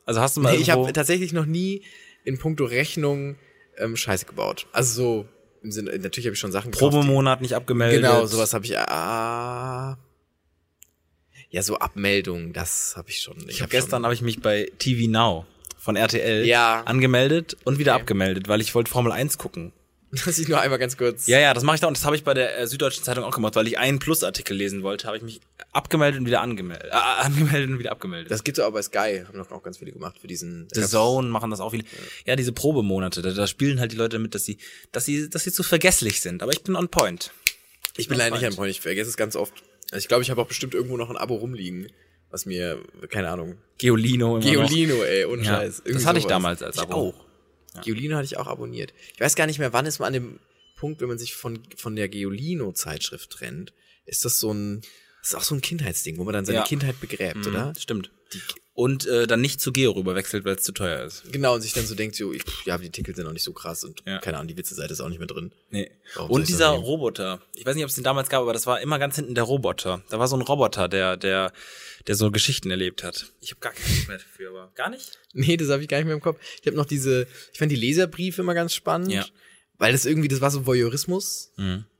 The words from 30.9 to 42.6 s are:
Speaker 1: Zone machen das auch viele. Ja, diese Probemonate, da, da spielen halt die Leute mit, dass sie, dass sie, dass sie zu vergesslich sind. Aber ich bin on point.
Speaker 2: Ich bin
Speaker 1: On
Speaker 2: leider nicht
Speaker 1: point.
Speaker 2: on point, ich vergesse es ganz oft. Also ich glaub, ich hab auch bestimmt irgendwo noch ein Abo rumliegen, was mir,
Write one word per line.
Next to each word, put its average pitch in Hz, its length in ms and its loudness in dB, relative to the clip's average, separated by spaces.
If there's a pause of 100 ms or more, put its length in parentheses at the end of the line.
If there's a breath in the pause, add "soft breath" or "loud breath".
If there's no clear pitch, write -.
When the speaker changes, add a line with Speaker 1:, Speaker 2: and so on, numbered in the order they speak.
Speaker 1:
Zone 120 380 4
machen 113 200 -2
das 104 120 -4
auch 104 100 -6
viele. 113 140 -6 (400 loud breath)
Ja, 131 100 2
diese 127 160 0
Probemonate, 98 720 0
da, 92 100 -2
da 101 160 0
spielen 139 320 0
halt 117 140 -2
die 110 40 -8
Leute 113 220 0
mit, 110 160 -4
dass 98 100 -4
sie, 104 120 -8 (340 loud breath)
dass 120 140 -2
sie, 147 240 -2
dass - 160 -4
sie 185 80 -2
zu 185 100 0
vergesslich 165 580 4
sind. 87 220 -6
Aber 120 80 0
ich 151 120 0
bin 190 120 0
on 170 140 0
point. 98 420 0 (640 loud breath)
Speaker 2:
Ich - 120 -4
bin 135 60 0
Speaker 1:
On 123 40 4
Speaker 2:
leider 117 160 2
nicht 110 60 -2
Speaker 1:
point. 113 120 0
Speaker 2:
on 92 40 -6
point, 98 140 -2
ich 95 100 -8
vergesse 101 280 -2
es - 80 -6
ganz 107 200 -2
oft. - 260 -6 (280)
Also 98 120 -6
ich - 60 -8
glaub, 123 120 6
ich 120 80 -2
hab 123 80 0
auch 117 100 0
bestimmt 127 260 -6
irgendwo 123 240 -2
noch 117 120 -6
ein 127 80 -10
Abo 117 180 -2
rumliegen, 98 520 -8 (420 soft breath)
was - 160 -10
mir, 87 360 -6 (280)